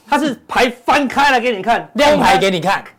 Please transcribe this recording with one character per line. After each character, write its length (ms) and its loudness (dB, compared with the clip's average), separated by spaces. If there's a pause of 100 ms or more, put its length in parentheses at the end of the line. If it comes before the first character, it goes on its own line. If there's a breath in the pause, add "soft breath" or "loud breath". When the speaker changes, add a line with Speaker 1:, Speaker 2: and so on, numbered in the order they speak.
Speaker 1:
他 140 -2
是 280 -4
牌 220 0
翻 380 -2
开 240 0
来 80 2
给 120 -2
你 120 -6
看， 320 -2
Speaker 2:
亮 240 4
牌 180 2
给 140 0
你 100 -2
看。 220 -2 (160)